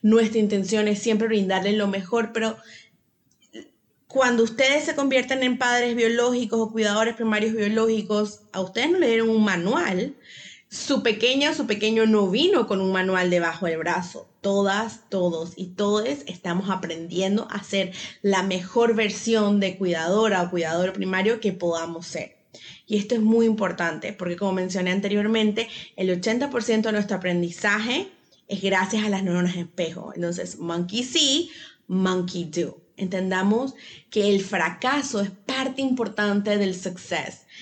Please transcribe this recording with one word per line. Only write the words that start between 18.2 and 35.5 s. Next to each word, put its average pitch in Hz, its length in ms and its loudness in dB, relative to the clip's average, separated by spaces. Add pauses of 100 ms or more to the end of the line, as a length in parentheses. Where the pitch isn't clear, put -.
la 196 200 2
mejor 196 520 2
versión 208 680 2
de 185 180 -2
cuidadora 185 640 2
o 180 80 -4
cuidador 175 420 0
primario 190 480 0
que 196 120 -2
podamos 165 560 -4
ser. - 300 -10 (480)
Y 208 120 0
esto 202 160 -2
es 226 60 2
muy 226 260 6
importante 180 640 -2
porque, 175 240 -6
como 196 160 -2
mencioné 185 380 -2
anteriormente, 208 800 0 (280)
el 185 140 0
ochenta 226 400 0
por 240 120 -2
ciento 220 260 2
de 214 60 0
nuestro 208 220 -2
aprendizaje 208 920 -2 (400)
es 185 120 -6
gracias 196 440 0
a 214 40 -2
las 196 140 0
neuronas 180 340 0
espejo. 175 580 -8
Entonces, 175 440 -6
monkey 175 460 -4
see, 302 460 0 (360)
monkey 185 580 -2
do. 156 380 -6 (140)
Entendamos 190 800 -2 (360)
que 208 180 0
el 196 140 4
fracaso 208 800 -2
es 196 100 -2
parte 262 520 -4